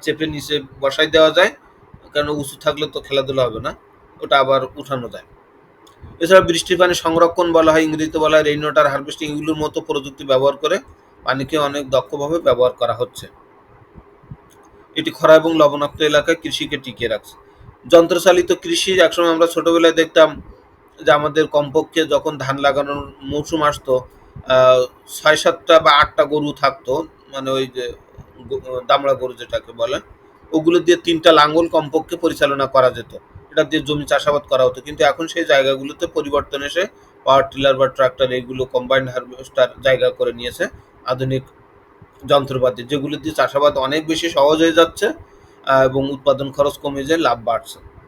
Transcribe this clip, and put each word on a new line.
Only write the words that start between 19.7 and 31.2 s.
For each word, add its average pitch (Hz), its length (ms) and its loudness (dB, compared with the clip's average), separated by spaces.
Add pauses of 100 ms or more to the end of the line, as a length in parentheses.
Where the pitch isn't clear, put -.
দেখতাম 160 480 2 (640)
যে 151 60 4
আমাদের 147 360 0
কমপক্ষে 147 580 -2
যখন 143 320 -4
ধান 135 200 -6
লাগানোর 139 640 -4
মৌসুম 147 400 -6
আসতো, 143 320 -2 (420)
আহ, 127 480 4 (240)
ছয় - 280 0
সাতটা 165 440 2
বা 156 120 4
আটটা 147 320 2
গরু 147 300 -4
থাকতো, 143 540 -4 (240)
মানে 135 200 -8
ওই 131 160 -2
যে 123 260 -10 (560)
গ-, 127 380 -8
দামড়া 139 260 0
গরু 127 200 -4
যেটাকে 117 380 -10
বলে, 117 280 -4 (520)
ওগুলো 160 280 2
দিয়ে 170 180 2
তিনটা 165 340 2